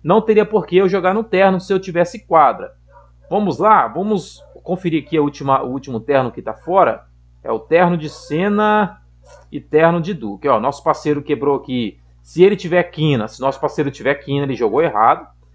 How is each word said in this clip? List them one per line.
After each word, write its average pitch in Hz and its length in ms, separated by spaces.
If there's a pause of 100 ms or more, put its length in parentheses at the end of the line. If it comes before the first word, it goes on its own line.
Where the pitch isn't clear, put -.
não 196 180
teria 214 240
por 208 220
que 175 100
eu 190 100
jogar 185 280
no 220 80
terno 190 360
se 196 140
eu 190 60
tivesse 175 480
quadra. 123 460 (560)
Vamos 190 280
lá, 180 300
vamos 180 560 (200)
conferir 165 400
aqui 160 140
a 151 40
última, 139 420
o 123 80
último 131 280
terno 131 320
que - 120
tá - 100
fora. 165 520 (380)
É - 80
o 113 80
terno 175 380
de 151 100
cena 208 920 (500)
e 147 80
terno 165 400
de 175 140
duque. 107 340
Ó, 120 120
nosso 135 240
parceiro 147 380
quebrou 139 360
aqui. 123 420 (220)
Se - 220
ele 196 120
tiver 175 280
quina, 147 440
se - 140
nosso 135 180
parceiro 143 320
tiver 135 240
quina, 143 280
ele 135 120
jogou 113 260
errado. 123 460 (280)